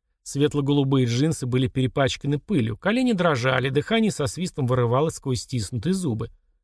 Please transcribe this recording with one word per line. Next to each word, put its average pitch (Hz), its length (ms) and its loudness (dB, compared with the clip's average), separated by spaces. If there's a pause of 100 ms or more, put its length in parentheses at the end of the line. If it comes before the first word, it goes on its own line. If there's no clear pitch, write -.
(240)
Светло-голубые 139 840 2
джинсы 131 400 0
были 127 220 0
перепачканы 139 720 -2
пылью, 113 380 -2
колени 240 360 0
дрожали, 135 560 2
дыхание 202 420 0
со 147 160 -4
свистом 156 400 -4
вырывалось 127 480 0
сквозь 127 260 -4
стиснутые 123 520 -4
зубы. 135 360 -4 (340)